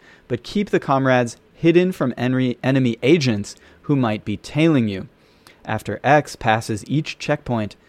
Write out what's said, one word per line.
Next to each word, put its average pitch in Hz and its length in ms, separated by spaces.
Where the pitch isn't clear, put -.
but 120 140
keep 202 260
the 185 100
comrades 131 560
hidden 175 380
from 127 240
enemy, 127 480
enemy 127 400
agents 127 540
who 143 160
might 110 260
be 104 140
tailing 151 500
you. 95 220
After 110 360
X 143 360
passes 110 500
each - 320
checkpoint, 117 560